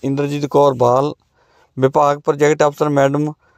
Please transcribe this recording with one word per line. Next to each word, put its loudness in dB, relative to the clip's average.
ਇੰਦਰਜੀਤ -4
ਕੌਰ 2
ਬਾਲ, 0
ਵਿਭਾਗ 0
ਪ੍ਰੋਜੈਕਟ 0
ਅਫਸਰ -2
ਮੈਡਮ 0